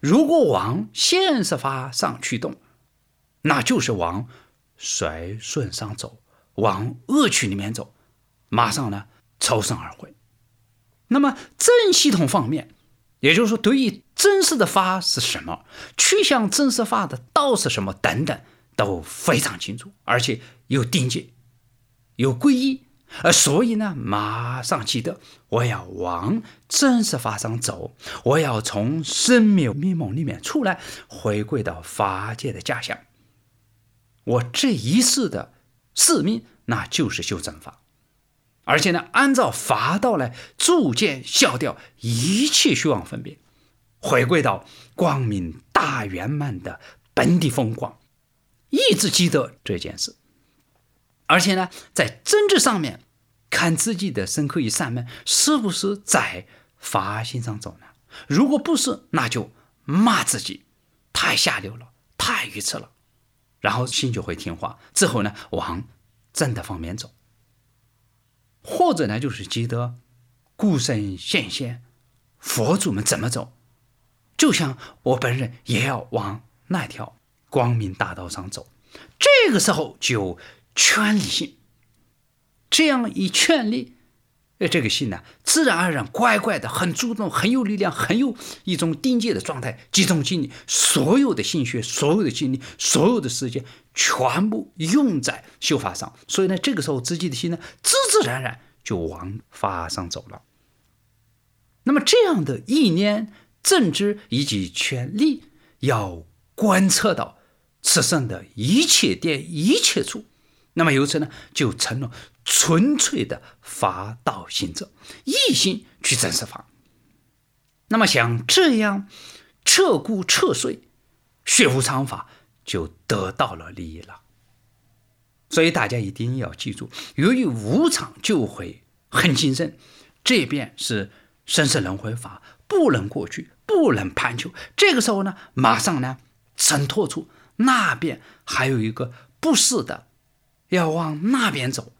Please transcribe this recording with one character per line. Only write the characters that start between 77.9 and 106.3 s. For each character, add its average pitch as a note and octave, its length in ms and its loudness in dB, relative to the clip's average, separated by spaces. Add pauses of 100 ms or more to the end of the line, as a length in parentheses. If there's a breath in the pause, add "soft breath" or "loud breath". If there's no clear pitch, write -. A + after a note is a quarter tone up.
大 F#2+ 220 -6
道 F#2 140 -14
上 F2+ 200 -12
走。 - 240 -16 (460 loud breath)
这 B4+ 340 6
个 G3+ 80 4
时 - 100 2
候 D3+ 300 -2
就 G2 380 -2 (360 loud breath)
劝 G#3+ 400 4
立 G3+ 60 2
心， - 380 -4 (1120)
这 D#4+ 160 4
样 B3 280 0
一 F#3+ 140 0
劝 B3+ 420 2
立， B3 260 -6 (640)
呃， - 80 -2
这 D#3+ 140 0
个 A#2+ 80 0
心 B2 220 -2
呢， F2 120 -10 (200 soft breath)
自 D#4 240 2
然 G3+ 100 4
而 F3 160 0
然 B2+ 140 -4
乖 A3 320 2
乖 G3 200 -2
的， - 80 -8
很 E3+ 280 -2
主 A#3 180 -4
动， G3+ 180 -4
很 F#3+ 200 0
有 B3+ 140 2
力 G3+ 120 -2
量、 F#3+ 160 0
很 - 240 -2
有 B3+ 180 0 (300 loud breath)
一 F3+ 140 -2
种 E3 200 0
定 B3+ 220 0
界 G#3+ 140 0
的 G2+ 80 -4
状 C#3 180 -8
态， B2+ 180 -8 (140 loud breath)
集 F#3+ 140 4
中 E3+ 180 2
精 F3 160 -2
力， C#3 100 -6 (160 loud breath)
所 D#3 520 4
有 C4 160 2
的 G#2+ 80 -4
心 C3+ 240 -2
血、 A#2+ 160 -4
所 - 280 0
有 G3 140 4
的 C#3 60 0
精 C3 200 -2
力、 C3 120 -4 (160 loud breath)
所 - 320 2
有 A#3+ 100 2
的 C#3 80 -6
时 B2 220 -4
间， B2 140 -8 (300 loud breath)
全 C3+ 540 2
部 A3 280 -4
用 F3+ 440 2
在 - 240 -4 (160 soft breath)
修 D3 180 0
法 G2 140 -4
上。 - 240 -12 (100)
所 - 180 0
以 F#3 40 2
呢， F#3 80 0
这 A#3+ 180 -2
个 F#3 60 -4
时 C#3 100 -4
候 C3+ 100 -2
自 E3 180 -4
己 F3 100 -2
的 C3 80 -6
心 E3+ 140 -4
呢， E3+ 80 -6 (240 loud breath)
自 - 120 2 (160)
自 G#4+ 160 6
然 B2+ 160 -4
然 B2 180 -8 (220 soft breath)
就 A2 160 -4
往 F2 420 -8 (100)
法 F2 380 -4
上 F2 200 -8
走 - 200 -12
了。 G2 140 -20 (1400)
那 B3+ 80 2
么 D4 80 4
这 A4 240 4
样 C#4 200 2
的 C3 220 -4
意 B3+ 240 4
念、 G#3 420 0 (300 loud breath)
正 C4+ 300 4
知 G#3 360 -2
以 C3+ 160 0
及 F#2+ 260 -4
劝 C3 460 -6
力， C#4+ 280 2 (360 soft breath)
要 F2+ 440 -2 (300)